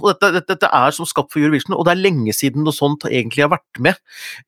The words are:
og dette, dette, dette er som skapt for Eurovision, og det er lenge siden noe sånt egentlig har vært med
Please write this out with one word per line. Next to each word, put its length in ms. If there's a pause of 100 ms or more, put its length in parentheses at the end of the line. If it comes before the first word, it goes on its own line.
og 80
dette, 240
dette, 240
dette 160
er 160
som 160
skapt 240
for 80
Eurovision, 380
og 80
det 80
er 100
lenge 320
siden 300
noe 100
sånt 320
egentlig 380
har 80
vært 260
med 160 (540)